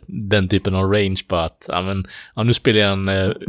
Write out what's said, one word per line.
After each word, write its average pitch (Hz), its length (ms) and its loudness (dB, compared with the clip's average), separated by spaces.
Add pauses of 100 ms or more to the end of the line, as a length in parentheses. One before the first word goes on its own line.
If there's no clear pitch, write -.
den 101 400 0
typen 98 280 0
av 95 160 2
range, 98 380 0
bara 85 160 0
att, - 220 -10
ja, 87 140 -2
men, 95 260 -4 (280)
ja, 107 80 -2
nu 120 100 4
spelar 110 260 2
jag 101 120 4
en, 98 180 -2
eh, 95 220 0 (180)